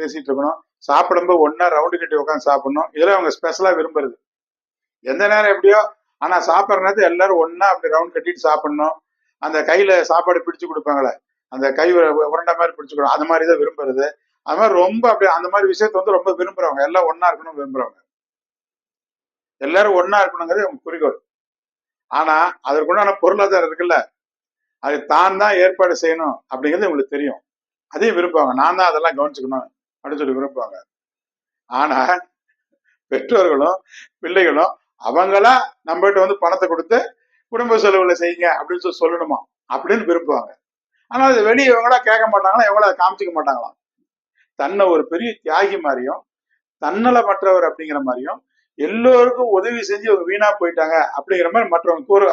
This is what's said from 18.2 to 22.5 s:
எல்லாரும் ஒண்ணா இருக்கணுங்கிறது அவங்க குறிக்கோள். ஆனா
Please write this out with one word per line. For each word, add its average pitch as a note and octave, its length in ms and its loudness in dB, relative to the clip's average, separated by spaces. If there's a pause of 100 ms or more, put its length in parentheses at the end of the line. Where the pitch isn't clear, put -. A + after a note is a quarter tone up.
எல்லாரும் F#3 380 2
ஒண்ணா G3 240 0
இருக்கணுங்கிறது F3+ 420 -4
அவங்க D#3 220 -10
குறிக்கோள். D#3+ 300 -4 (920)
ஆனா D#3 240 0 (340)